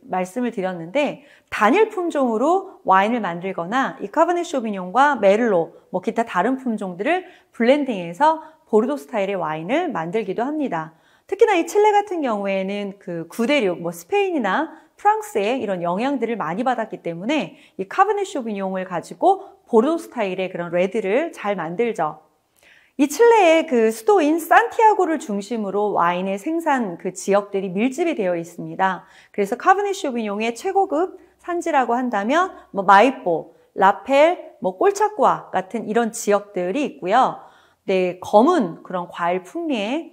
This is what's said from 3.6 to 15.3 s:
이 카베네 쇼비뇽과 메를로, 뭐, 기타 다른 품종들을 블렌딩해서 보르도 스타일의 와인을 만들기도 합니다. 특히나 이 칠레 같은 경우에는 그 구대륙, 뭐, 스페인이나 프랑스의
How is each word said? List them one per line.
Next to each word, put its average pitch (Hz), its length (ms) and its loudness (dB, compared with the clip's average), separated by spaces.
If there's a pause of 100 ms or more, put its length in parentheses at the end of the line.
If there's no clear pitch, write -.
이 202 40 -8
카베네 339 380 0
쇼비뇽과 226 720 0
메를로, 202 580 2 (160)
뭐, 185 100 -4
기타 226 220 -4
다른 226 360 0
품종들을 220 680 -4 (240)
블렌딩해서 254 920 0 (260)
보르도 233 280 2
스타일의 202 380 -4
와인을 175 560 -4
만들기도 185 540 -4
합니다. 214 480 -6 (340)
특히나 403 300 4
이 330 100 2
칠레 415 240 4
같은 403 320 0
경우에는 196 800 -4
그 170 260 -8
구대륙, 226 540 0
뭐, 170 100 -4
스페인이나 302 880 -2 (180)
프랑스의 269 640 0